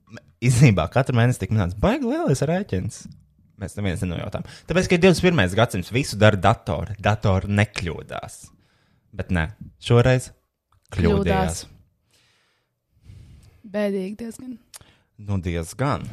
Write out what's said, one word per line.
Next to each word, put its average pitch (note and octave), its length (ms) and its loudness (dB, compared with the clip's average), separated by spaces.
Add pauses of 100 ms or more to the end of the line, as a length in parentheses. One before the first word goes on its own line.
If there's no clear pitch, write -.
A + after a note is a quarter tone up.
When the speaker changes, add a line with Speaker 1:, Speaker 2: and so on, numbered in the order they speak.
(360)
Speaker 1:
īstenībā A#2 520 6
katru C3 260 0
mēnesi A#2+ 280 2
tik F#2+ 80 -6
minēts, F#2+ 240 0
"Baigi A3+ 320 0
lielais C4 360 0
rēķins." F3 580 -4 (560)
Mēs G2 180 -10
neviens F#2+ 280 -4
nenojautām. F2 420 -6 (200)
Tāpēc, E3 220 0
ka - 80 0
ir E3+ 80 2
divdesmit F3+ 240 6
pirmais G#2+ 280 2
gadsimts, G#2 360 0
visu A2+ 280 -4
dara G#2+ 200 6
datori. F#2+ 580 -2
Datori G2+ 540 0
nekļūdās. E2+ 840 -4 (800)
Bet - 160 -8
nē, E2 180 0 (280)
šoreiz B2 540 2 (640)
kļūdījās. F#2 720 0
Speaker 2:
Kļūdās. - 0 - (2000)
Bēdīgi G3+ 520 -4
diezgan. A#3+ 380 -14 (640)
Speaker 1:
Nu, G2+ 220 -4
diezgan. F2 720 -4